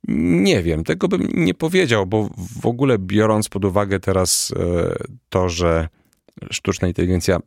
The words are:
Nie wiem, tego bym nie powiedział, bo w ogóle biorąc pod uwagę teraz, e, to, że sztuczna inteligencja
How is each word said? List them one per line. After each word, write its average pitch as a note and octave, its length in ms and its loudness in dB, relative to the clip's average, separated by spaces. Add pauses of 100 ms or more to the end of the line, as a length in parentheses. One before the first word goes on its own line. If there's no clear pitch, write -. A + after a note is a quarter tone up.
Nie F2 560 2
wiem, D#2+ 200 0
tego F3+ 240 -2
bym F#3 260 -2
nie D#3+ 200 0
powiedział, D#3+ 520 0
bo G#2 240 0 (320)
w - 40 -8
ogóle A#2+ 340 2
biorąc G#2+ 500 2
pod G2 160 -2
uwagę G2 340 0
teraz, F#2 560 0
e, F2 400 0 (340)
to, F#2 200 2
że E2 400 0 (640)
sztuczna - 360 -2
inteligencja F2+ 600 0